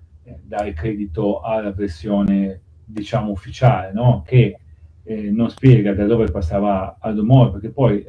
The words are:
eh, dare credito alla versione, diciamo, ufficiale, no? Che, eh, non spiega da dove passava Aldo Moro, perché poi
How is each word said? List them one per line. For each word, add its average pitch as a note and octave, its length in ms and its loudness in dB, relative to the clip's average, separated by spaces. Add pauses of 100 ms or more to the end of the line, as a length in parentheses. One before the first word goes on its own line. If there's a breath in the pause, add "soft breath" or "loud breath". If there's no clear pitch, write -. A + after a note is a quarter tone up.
(240)
eh, D#2+ 180 -18
dare G#2 300 -8
credito G#2 680 -4
alla A2 320 -4
versione, G2 880 -2 (240)
diciamo, G#2+ 460 -6
ufficiale, F#2+ 640 -2
no? A#2+ 340 0
Che, E3 320 2 (480)
eh, G#2+ 240 -8
non A2+ 200 0
spiega G#2+ 440 4
da G#2 120 0
dove A2+ 240 2
passava G2+ 680 -2
Aldo G#2+ 260 -4
Moro, B2 280 6
perché F#2+ 160 -10
poi G#2 400 0